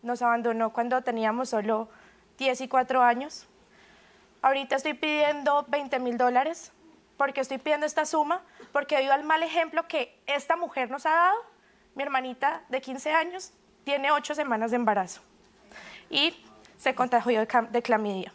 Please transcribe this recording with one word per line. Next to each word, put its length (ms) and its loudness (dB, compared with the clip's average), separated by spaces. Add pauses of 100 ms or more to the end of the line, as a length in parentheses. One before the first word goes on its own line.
Nos 180 -4
abandonó 500 0
cuando 300 0
teníamos 480 -2
solo 400 -2 (480)
diez 240 0
y 60 -8
cuatro 340 2
años. 460 2 (960)
Ahorita 320 2
estoy 180 -2
pidiendo 720 2
veinte 320 -2
mil 200 -2
dólares. 520 0 (460)
¿Por 160 0
qué 80 -2
estoy 160 -4
pidiendo 300 0
esta 180 0
suma? 360 0 (300)
Porque 240 0
debido 180 4
al 100 0
mal 180 2
ejemplo 460 -2
que 300 -6 (100)
esta 280 0
mujer 360 -4
nos 160 -4
ha 60 2
dado, 220 4 (600)
mi 80 -4
hermanita 680 -2
de 100 -2
quince 320 -6
años 400 -2 (320)
tiene 280 0
ocho 240 0
semanas 340 -2
de 80 0
embarazo 440 0 (920)
y 340 -2 (320)
se 160 0
contagió 460 2
de 80 0
cam-, 220 2
de 120 0
clamidia. 540 -2